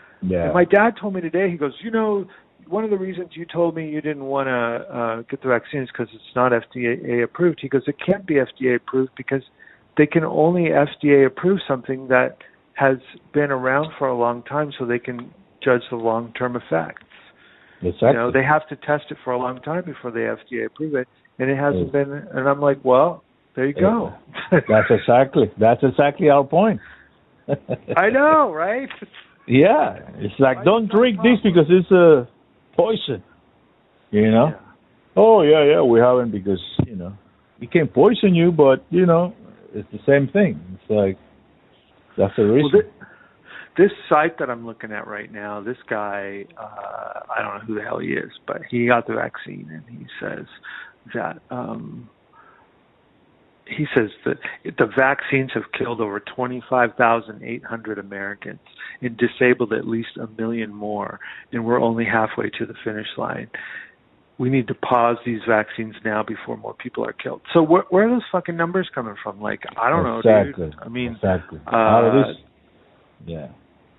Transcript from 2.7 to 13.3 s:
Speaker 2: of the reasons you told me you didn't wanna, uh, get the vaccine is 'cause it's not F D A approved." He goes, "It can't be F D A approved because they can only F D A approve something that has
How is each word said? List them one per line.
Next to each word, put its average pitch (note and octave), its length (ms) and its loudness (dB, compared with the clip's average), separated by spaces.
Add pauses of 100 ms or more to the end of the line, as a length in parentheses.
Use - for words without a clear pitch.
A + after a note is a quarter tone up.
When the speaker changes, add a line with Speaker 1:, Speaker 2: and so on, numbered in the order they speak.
Speaker 2:
of G#3+ 40 -6
the G3+ 80 0
reasons F#3 380 -10
you E3 100 -12
told E3 300 -2
me D#3+ 140 -8
you D3+ 120 -6
didn't D3 240 -8
wanna, B2+ 640 -2
uh, A#2 400 -6
get - 120 -10
the C3 80 -4
vaccine B2+ 320 -2
is B2 100 -10
'cause A2+ 220 -8
it's - 220 -20
not B2 180 2
F A2+ 180 0
D B2 160 -4
A A#2+ 360 -2
approved." E3+ 360 -2
He C#3 80 -12
goes, C3 200 -2
"It D3 120 -8
can't - 260 -2
be D3 140 0
F B2 80 0 (100)
D C3 140 -2
A B2 40 2
approved C3 400 -4
because C3 280 -6 (540)
they D3+ 80 6
can D#3+ 180 0
only D#3+ 480 2
F C#3+ 180 2 (120)
D C#3+ 120 4
A C#3 120 8
approve F3 420 0
something C3 400 -6
that B2+ 300 2 (380)
has C3+ 240 2 (340)